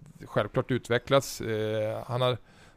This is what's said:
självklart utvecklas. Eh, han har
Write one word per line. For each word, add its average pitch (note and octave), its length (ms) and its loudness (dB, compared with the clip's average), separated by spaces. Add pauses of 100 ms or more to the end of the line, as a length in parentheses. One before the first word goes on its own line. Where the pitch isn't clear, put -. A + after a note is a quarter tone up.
(260)
självklart A#2 460 0
utvecklas. B2 680 0
Eh, A2 680 -2
han B2 140 -2
har B2 160 2 (400)